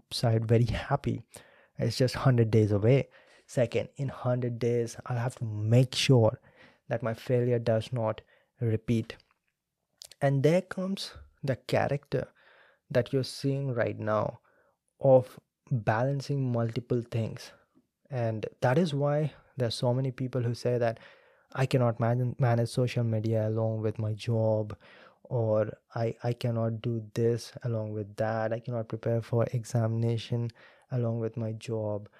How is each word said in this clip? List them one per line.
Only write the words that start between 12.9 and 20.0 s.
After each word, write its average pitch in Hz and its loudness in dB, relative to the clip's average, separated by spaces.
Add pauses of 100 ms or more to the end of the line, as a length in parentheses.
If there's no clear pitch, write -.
that 123 0
you're 131 0
seeing 135 -4
right 107 -2
now 107 -2 (640)
of 131 4 (300)
balancing 131 0
multiple 117 -2
things. 113 -6 (600)
And 113 -4 (140)
that 131 2
is 170 2
why 147 0 (240)
there 123 0
are 107 -4
so 123 0
many 131 -2